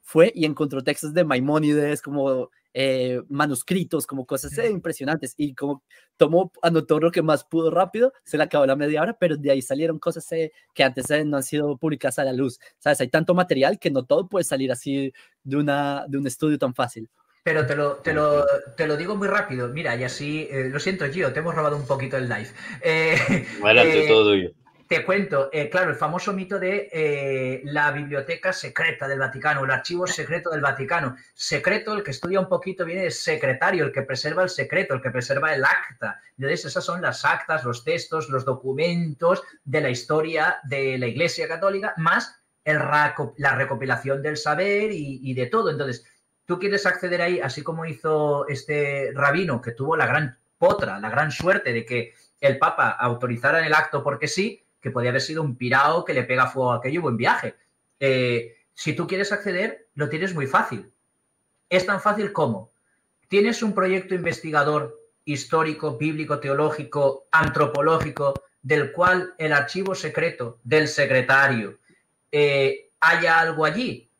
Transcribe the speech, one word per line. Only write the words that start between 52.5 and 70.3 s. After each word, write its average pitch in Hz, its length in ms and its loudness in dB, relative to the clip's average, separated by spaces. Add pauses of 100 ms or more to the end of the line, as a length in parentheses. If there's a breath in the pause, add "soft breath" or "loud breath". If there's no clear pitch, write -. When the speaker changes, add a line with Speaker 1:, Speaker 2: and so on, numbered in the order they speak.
Speaker 2:
Papa 135 340 2
autorizara 123 760 0
el 151 60 2
acto 156 280 2
porque 143 280 -4
sí, - 340 -4 (160)
que 127 120 -6
podía 123 180 0
haber 135 120 0
sido 160 200 -4
un 135 160 -4
pirao 139 480 2
que - 80 -4
le 131 100 0
pega 127 240 2
fuego 127 240 0
a 117 60 0
aquello 143 220 -2
y 165 40 -4
buen 120 140 0
viaje. - 380 0 (440)
Eh, 127 560 0 (180)
si 151 200 -4
tú 160 140 -2
quieres 202 260 -2
acceder, 202 600 -4
lo 147 120 -2
tienes 175 260 -4
muy 139 140 -2
fácil. 151 460 -2 (720)
Es 180 180 2
tan 196 140 0
fácil 208 320 0
como 113 400 -2 (560)
tienes 220 360 2
un 202 100 0
proyecto 185 420 0
investigador 151 800 -2 (280)
histórico, 151 720 -2
bíblico, 151 420 -4
teológico, 143 920 0
antropológico, 151 1000 2 (280 soft breath)
del 143 320 0
cual 180 440 2
el 156 140 -2
archivo 185 440 0
secreto 156 680 -4